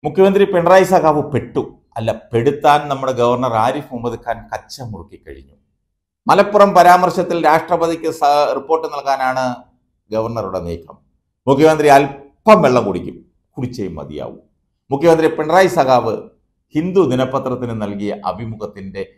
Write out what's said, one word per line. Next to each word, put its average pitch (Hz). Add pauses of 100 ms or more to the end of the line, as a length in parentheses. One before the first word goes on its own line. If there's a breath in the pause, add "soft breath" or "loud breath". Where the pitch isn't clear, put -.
മുഖ്യമന്ത്രി 196
പിണറായി 185
സഖാവ് 156 (100)
പെട്ടു. - (160)
അല്ല, 113 (120)
പെടുത്താൻ 143
നമ്മുടെ 135
ഗവർണർ 120
ആരിഫ് 131
മുഹമ്മദ് 117
ഖാൻ 110
കച്ച -
മുറുക്കി 98
കഴിഞ്ഞു. 69 (720)
മലപ്പുറം 202
പരാമർശത്തിൽ 175
രാഷ്ട്രപതിക്ക് 160
സ-, 147
റിപ്പോർട്ട് 160
നൽകാനാണ് 131 (680)
ഗവർണറുടെ 110
നീക്കം. 85 (500)
മുഖ്യമന്ത്രി 151
അല്പം 147
വെള്ളം 123
കുടിക്കും, 92 (320)
കുടിച്ചേ 123
മതിയാവൂ. 73 (520)
മുഖ്യമന്ത്രി 160
പിണറായി 165
സഖാവ് 131 (600)
ഹിന്ദു 180
ദിനപത്രത്തിന് 127
നൽകിയ 101
അഭിമുഖത്തിന്റെ 98